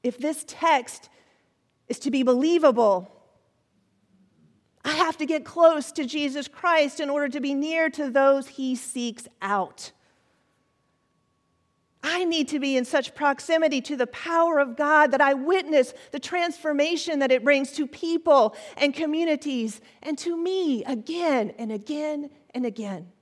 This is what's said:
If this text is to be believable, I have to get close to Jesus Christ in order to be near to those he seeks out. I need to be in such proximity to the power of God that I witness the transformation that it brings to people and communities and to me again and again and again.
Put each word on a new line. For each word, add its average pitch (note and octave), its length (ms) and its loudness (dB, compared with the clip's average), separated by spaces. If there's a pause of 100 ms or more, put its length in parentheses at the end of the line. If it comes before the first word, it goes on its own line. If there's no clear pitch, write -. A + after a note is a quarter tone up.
If A#3+ 140 -4
this D4 300 -4
text - 640 -2 (760)
is - 120 -6
to C#4 120 -4
be C4 120 0
believable, B3 880 4 (1700)
I D4+ 80 -2
have D#4+ 240 0
to D#4 80 -6
get D#4 180 -4
close E4 500 2
to D4+ 120 -4
Jesus C#4+ 420 -4
Christ D#4+ 520 0
in D4 100 -4
order C#4+ 200 -2
to C#4+ 100 -6
be C#4 140 -4
near D#4+ 380 -2
to C#4+ 180 -6
those C4+ 400 4
he C4 260 -4
seeks A#3+ 520 -8 (140)
out. - 500 -4 (2000)
I F4 220 -2
need E4 220 0
to D4 120 -4
be C4+ 180 0
in B3 80 0
such - 280 -2
proximity D4 680 0
to C#4+ 140 -8
the B3 120 -2
power E4 500 0
of C4 180 0
God D4 360 4
that C#4+ 100 2
I C#4 140 4
witness D4 580 2 (180)
the C#4+ 80 -8
transformation D#4+ 1000 -2
that C4 120 2
it B3+ 120 4
brings C#4 300 2
to D4+ 120 -2
people D#4+ 680 2 (200)
and C#4+ 160 2
communities D4+ 920 -2 (200)
and D4 180 -6
to E4+ 160 -4
me E4+ 500 -2
again C4+ 720 -2
and A3 120 -8
again D4 600 -6 (240)
and B3 100 -2
again. G3 460 -8 (100)